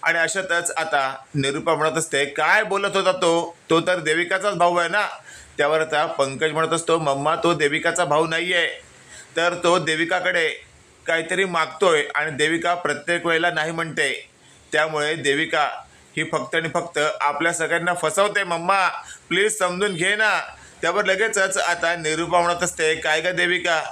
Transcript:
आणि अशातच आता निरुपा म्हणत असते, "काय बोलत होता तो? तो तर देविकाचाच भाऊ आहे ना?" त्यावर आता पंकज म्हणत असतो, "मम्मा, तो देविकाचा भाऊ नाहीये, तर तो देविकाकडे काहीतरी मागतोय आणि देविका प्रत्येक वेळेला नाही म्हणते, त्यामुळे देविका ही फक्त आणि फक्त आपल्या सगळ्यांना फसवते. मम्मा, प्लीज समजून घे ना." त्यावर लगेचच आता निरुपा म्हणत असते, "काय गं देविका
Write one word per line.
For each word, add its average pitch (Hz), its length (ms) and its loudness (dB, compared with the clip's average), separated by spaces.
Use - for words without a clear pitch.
आणि 165 160 2
अशातच 170 580 0
आता 143 400 0
निरुपा 147 400 0
म्हणत 151 240 0
असते, 143 260 0
"काय 160 380 2
बोलत 196 340 -2
होता 190 160 2
तो? 170 440 0
तो 165 100 4
तर 180 180 0
देविकाचाच 175 560 0
भाऊ 175 220 4
आहे 170 120 0
ना?" 196 180 0
त्यावर 151 220 2
आता 156 260 0
पंकज 139 460 -2
म्हणत 156 200 0
असतो, 165 260 2
"मम्मा, 147 380 0
तो 170 180 2
देविकाचा 160 500 0
भाऊ 156 220 2
नाहीये, 170 420 0
तर 170 180 2
तो 175 240 4
देविकाकडे 165 680 0
काहीतरी 165 380 0
मागतोय 165 600 2
आणि 151 160 -2
देविका 165 440 0
प्रत्येक 170 520 -2
वेळेला 165 240 2
नाही 160 220 -4
म्हणते, 156 560 -4
त्यामुळे 156 420 0
देविका 147 540 0
ही 156 80 -2
फक्त 156 300 -4
आणि 165 200 0
फक्त 165 240 -4
आपल्या 160 320 0
सगळ्यांना 165 420 0
फसवते. 196 500 0
मम्मा, 180 440 0
प्लीज 202 300 0
समजून 185 360 -2
घे 185 220 0
ना." 208 240 2
त्यावर 180 220 2
लगेचच 196 520 0
आता 170 400 0
निरुपा 165 440 0
म्हणत 175 220 0
असते, 165 320 0
"काय 160 260 0
गं 175 160 -2
देविका 175 560 0